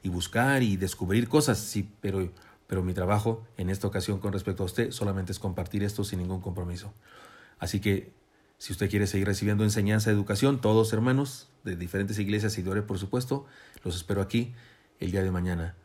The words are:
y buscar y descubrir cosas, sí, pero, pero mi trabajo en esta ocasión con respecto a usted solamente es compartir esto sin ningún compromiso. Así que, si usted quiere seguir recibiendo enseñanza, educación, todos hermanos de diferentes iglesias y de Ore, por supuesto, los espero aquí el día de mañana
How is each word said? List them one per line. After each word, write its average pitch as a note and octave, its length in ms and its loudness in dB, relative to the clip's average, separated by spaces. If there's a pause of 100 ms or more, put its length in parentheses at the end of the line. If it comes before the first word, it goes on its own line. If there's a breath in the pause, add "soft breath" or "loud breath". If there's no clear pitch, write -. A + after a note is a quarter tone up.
y F#2 80 -4
buscar B2 540 2
y G2+ 140 2
descubrir F#2+ 500 0
cosas, D3 320 4
sí, - 280 -4 (140)
pero, F#2+ 300 -2 (340 loud breath)
pero F#2+ 160 -2
mi F#2 120 0
trabajo G#2+ 520 0 (120)
en F#2 120 -2
esta G2+ 160 -2
ocasión G2 340 -2
con G2 140 -4
respecto F#2+ 300 -2
a - 20 0
usted A#2 260 -2
solamente F#2+ 400 -2
es - 80 -6
compartir F#2 440 -4
esto G#2 200 -4
sin F#2 160 -4
ningún F2+ 220 -4
compromiso. F2+ 520 -8 (680 loud breath)
Así - 200 -2
que, G2 340 0 (440 soft breath)
si - 160 -10
usted G2 160 0
quiere G2+ 180 2
seguir G2 200 0
recibiendo G#2 360 2
enseñanza, G#2+ 480 4
educación, G#2 500 2
todos A2 320 6
hermanos B2+ 560 0 (140)
de F#2 120 -4
diferentes G2 420 -2
iglesias G#2 420 0
y - 20 -4
de F#2 80 -4
Ore, G2+ 140 0
por G2 160 -4
supuesto, B2+ 460 -2 (380 loud breath)
los F2 120 -4
espero G2 260 -2
aquí A#2 320 0 (460 loud breath)
el F2 120 -4
día F#2+ 120 2
de F#2+ 80 0
mañana F2 540 -2